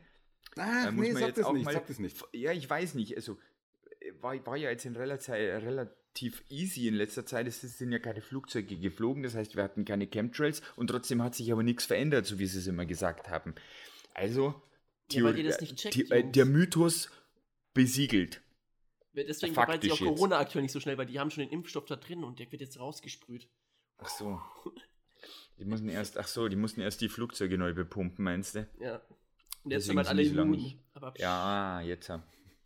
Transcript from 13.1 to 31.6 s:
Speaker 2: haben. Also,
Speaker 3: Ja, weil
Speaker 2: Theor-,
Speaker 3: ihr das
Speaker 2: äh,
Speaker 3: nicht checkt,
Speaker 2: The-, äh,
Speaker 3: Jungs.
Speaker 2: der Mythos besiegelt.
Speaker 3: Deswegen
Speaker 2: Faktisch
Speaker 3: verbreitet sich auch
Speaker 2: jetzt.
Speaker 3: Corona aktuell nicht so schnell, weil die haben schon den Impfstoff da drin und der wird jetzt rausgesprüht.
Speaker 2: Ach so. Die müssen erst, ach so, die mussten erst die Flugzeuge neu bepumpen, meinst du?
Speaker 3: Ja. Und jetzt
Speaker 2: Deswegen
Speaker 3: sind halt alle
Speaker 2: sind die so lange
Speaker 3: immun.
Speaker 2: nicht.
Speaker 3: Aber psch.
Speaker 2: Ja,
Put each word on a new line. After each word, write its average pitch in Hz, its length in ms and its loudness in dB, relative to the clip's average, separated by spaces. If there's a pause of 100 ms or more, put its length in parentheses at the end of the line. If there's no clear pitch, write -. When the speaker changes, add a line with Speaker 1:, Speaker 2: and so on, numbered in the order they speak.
Speaker 2:
haben. 82 240 -4 (580)
Also, 135 480 0 (520)
Speaker 3:
Ja, 120 100 4
weil 113 120 6
Speaker 2:
Theor-, - 20 -2
Speaker 3:
ihr 156 80 0
das - 140 2
Speaker 2:
äh, - 40 -8
Speaker 3:
nicht 139 140 -8
checkt, - 180 -4
Speaker 2:
The-, 127 160 2
äh, 120 100 8
Speaker 3:
Jungs. 131 120 0
Speaker 2:
der 131 140 8
Mythos 165 640 4 (640)
besiegelt. 123 680 4 (720)
Speaker 3:
Deswegen 151 400 -2
Speaker 2:
Faktisch - 0 -
Speaker 3:
verbreitet 156 300 4
sich - 80 4
auch 151 80 2 (100)
Speaker 2:
jetzt. 151 80 2
Speaker 3:
Corona 185 200 6
aktuell 151 240 0
nicht 135 100 -2
so 143 80 -4
schnell, 135 180 -2
weil 131 80 -2
die 123 120 -6
haben 147 120 0
schon 151 140 -4
den 123 60 -6
Impfstoff 165 360 -6
da 143 100 -6
drin 170 260 -10
und 123 160 -8
der 127 140 -14
wird 135 80 -10
jetzt 131 180 -14
rausgesprüht. 127 680 -12 (500)
Speaker 2:
Ach - 120 -12
so. 101 280 -6 (1200)
Die 95 60 -12
müssen 107 240 -2
erst, 101 300 -4
ach - 80 -6
so, 117 220 0
die 95 80 0
mussten 107 260 -2
erst 101 180 -2
die 113 80 2
Flugzeuge 98 480 -2
neu 90 160 2
bepumpen, 90 540 -4
meinst 92 300 -2
du? 107 120 -6 (100)
Speaker 3:
Ja. 117 180 -6 (680)
Und 143 60 -6
jetzt 98 180 0
Speaker 2:
Deswegen - 80 4
Speaker 3:
sind - 0 -
halt 143 120 4
alle 147 140 6
Speaker 2:
sind - 20 8
die 147 40 6
so 147 80 2
lange 156 160 6
Speaker 3:
immun. - 120 0
Speaker 2:
nicht. - 140 -8 (140)
Speaker 3:
Aber 127 200 -12
psch. - 100 -14
Speaker 2:
Ja, 92 580 0